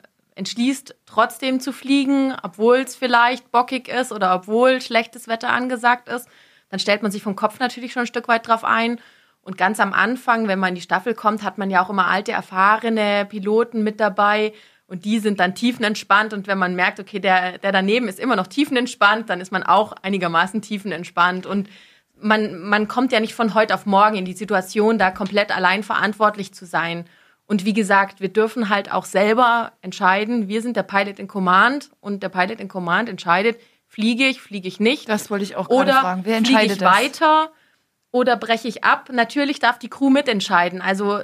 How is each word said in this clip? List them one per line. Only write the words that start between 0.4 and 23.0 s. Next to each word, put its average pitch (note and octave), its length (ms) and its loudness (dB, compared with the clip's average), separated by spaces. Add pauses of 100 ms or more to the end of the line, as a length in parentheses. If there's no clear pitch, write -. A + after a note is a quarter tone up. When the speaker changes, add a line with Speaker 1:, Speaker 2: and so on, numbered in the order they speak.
Speaker 1:
trotzdem B3+ 540 0
zu C4 120 -6
fliegen, C4+ 720 0
obwohl's A#3+ 540 2
vielleicht B3 540 0
bockig B3 380 -2
ist B3 240 -4
oder F#3+ 220 0
obwohl A#3 460 2
schlechtes A#3 480 -4
Wetter A3+ 220 -2
angesagt B3 580 0
ist, A#3+ 200 -8 (420)
dann F#3+ 80 -6
stellt G#3 240 0
man G#3+ 80 0
sich G3+ 120 -6
vom G3 140 -4
Kopf G#3+ 220 -2
natürlich B3 340 -6
schon B3 120 -4
ein - 20 -4
Stück A#3 220 -8
weit A3+ 180 0
drauf A#3 180 0
ein. A#3 360 0 (420)
Und F#3+ 160 -12
ganz G3 220 2
am G3 120 0
Anfang, A3+ 560 0
wenn F#3+ 100 0
man F#3 120 0
in F3+ 60 -4
die F3 40 -10
Staffel F#3+ 340 -2
kommt, G#3+ 280 -2
hat G3+ 160 -6
man G3 100 -4
ja F#3 160 4
auch G3+ 60 -8
immer F#3+ 160 0
alte, G3+ 260 0
erfahrene G#3 960 0
Piloten G#3+ 540 -2
mit G#3+ 180 -2
dabei G#3 520 2 (340)
und F3+ 180 -14
die G#3+ 140 0
sind G3+ 220 0
dann F#3 140 2
tiefenentspannt G#3+ 800 0
und G3+ 140 -8
wenn G3 120 -2
man F3+ 160 0
merkt, F#3+ 260 0
okay, G3+ 200 -12
der, F#3 380 2
der G3 140 -2
daneben G3+ 360 2
ist F#3 120 -10
immer B3 160 0
noch F#3 100 -2
tiefenentspannt, A#3+ 800 0
dann F3+ 120 -4
ist F#3 120 -14
man F#3 100 -2
auch G#3 300 2
einigermaßen F#3+ 720 -2
tiefenentspannt F3+ 800 -2
und G3 240 -4 (520)
man, G#3+ 420 0
man G#3 260 0
kommt B3 240 -2